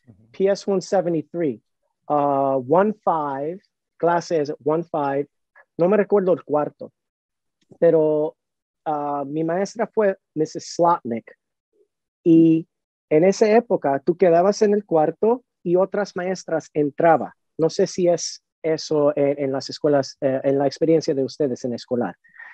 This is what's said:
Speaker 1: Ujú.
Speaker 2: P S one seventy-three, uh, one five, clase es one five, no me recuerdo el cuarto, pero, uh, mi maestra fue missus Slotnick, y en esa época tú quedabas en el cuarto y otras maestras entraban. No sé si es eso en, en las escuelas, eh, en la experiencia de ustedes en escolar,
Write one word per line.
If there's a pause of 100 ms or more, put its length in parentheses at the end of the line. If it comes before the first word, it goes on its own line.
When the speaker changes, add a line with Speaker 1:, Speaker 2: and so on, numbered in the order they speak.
Speaker 1:
Ujú.
Speaker 2:
P
S
one
seventy-three, (460)
uh, (100)
one (100)
five, (380)
clase
es (100)
one
five, (500)
no
me
recuerdo
el
cuarto, (880)
pero, (500)
uh,
mi
maestra
fue (160)
missus
Slotnick, (880)
y (420)
en
esa
época
tú
quedabas
en
el
cuarto (200)
y
otras
maestras
entraban. (260)
No
sé
si
es (200)
eso
en,
en
las
escuelas,
eh,
en
la
experiencia
de
ustedes
en
escolar, (380)